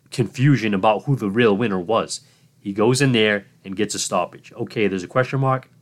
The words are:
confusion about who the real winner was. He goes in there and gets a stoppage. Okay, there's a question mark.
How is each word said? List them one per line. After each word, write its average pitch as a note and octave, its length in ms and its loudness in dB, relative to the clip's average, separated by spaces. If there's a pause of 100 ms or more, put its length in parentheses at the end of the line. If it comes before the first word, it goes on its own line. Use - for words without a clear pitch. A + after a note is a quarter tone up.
(120)
confusion A#2+ 600 2
about G2+ 300 2
who C#3 140 0
the A2 140 -4
real G#2+ 260 4
winner G2+ 240 -2
was. F#2 400 -2 (400)
He G2+ 120 -8
goes A#2+ 300 2
in C3+ 80 4
there G#2+ 360 2 (180)
and G2 100 -12
gets G2+ 220 -4
a - 20 -6
stoppage. E2+ 540 -6
Okay, A2+ 340 -4
there's F#2+ 160 -4
a F2 60 -12
question C3 320 -2
mark. C3 280 -2 (140)